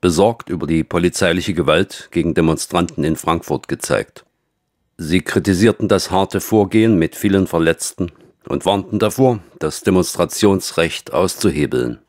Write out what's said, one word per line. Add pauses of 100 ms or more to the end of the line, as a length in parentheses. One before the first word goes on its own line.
besorgt
über
die
polizeiliche
Gewalt
gegen
Demonstranten
in
Frankfurt
gezeigt. (760)
Sie
kritisierten
das
harte
Vorgehen
mit
vielen
Verletzten (360)
und
warnten
davor, (180)
das
Demonstrationsrecht
auszuhebeln. (120)